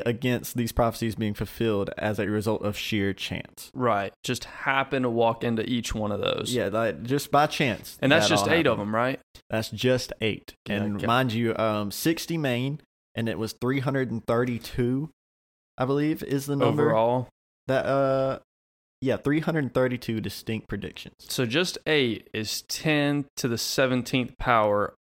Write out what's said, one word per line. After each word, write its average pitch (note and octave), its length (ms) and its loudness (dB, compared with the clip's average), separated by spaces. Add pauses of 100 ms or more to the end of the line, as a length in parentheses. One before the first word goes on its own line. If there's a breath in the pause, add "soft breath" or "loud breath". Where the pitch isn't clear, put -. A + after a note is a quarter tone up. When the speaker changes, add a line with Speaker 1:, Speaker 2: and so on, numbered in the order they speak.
Speaker 1:
against B2 500 -2
these A#2 140 0
prophecies A2+ 460 0
being G#2 180 0
fulfilled G#2 640 -2
as G#2+ 220 -2
a G2 80 0
result G#2+ 340 0
of G2+ 160 -2
sheer G2 340 0
chance. - 640 -10
Speaker 2:
Right. G#2+ 380 0 (100)
Just B2 220 -4
happen C3+ 580 0
to B2 80 2
walk A2+ 320 2
into A#2 260 0
each A#2+ 240 -2
one G#2 200 -2
of G2 80 -2
those. G#2+ 340 0
Speaker 1:
Yeah, A2+ 140 0
like, G2+ 340 -2
just C3+ 300 -2
by D3 160 6
chance - 520 -2
Speaker 2:
And C3+ 120 4
that's D#3+ 140 6
Speaker 1:
that E3 100 4
Speaker 2:
just G2 100 4
Speaker 1:
all D3+ 60 2
Speaker 2:
eight E3 160 4
of A2+ 100 4
Speaker 1:
happened. G#2 120 -4
Speaker 2:
them, A2 40 -2
right? B2+ 260 0 (300)
Speaker 1:
That's A2 180 -2
just B2 520 0
eight. - 340 -4 (140)
Speaker 2:
Yeah, G#2 80 0
Speaker 1:
And G#2 220 -2
Speaker 2:
okay. G2+ 80 -2
Speaker 1:
mind A#2+ 260 2
you, A2+ 240 0
um, G#2+ 340 0
sixty E3 480 -2
main, C3+ 420 -2 (360)
and A2+ 120 -2
it F2 80 -2
was G#2+ 240 -4
three C3 200 2
hundred C3 320 0
and A2+ 120 -6
thirty-two, B2 840 0 (680)
I C3 80 -2
believe, D3 380 0
is C#3 240 -2
the C#3+ 80 -2
number. A#2 360 2
Speaker 2:
Overall? A#2+ 360 2 (400)
Speaker 1:
That, C3 200 2
uh, C3+ 520 2 (640)
yeah, B2+ 160 2
three D3 240 2
hundred D#3 340 0
thirty-two B2 460 0
distinct - 480 -6
predictions. - 500 -10
Speaker 2:
So - 280 -2
just D#3+ 380 -2
eight C3+ 480 0
is G#2+ 360 -6
ten C#3+ 560 0 (140)
to C3 100 -2
the A#2 100 -2
seventeenth B2+ 800 0
power G#2+ 560 2 (180)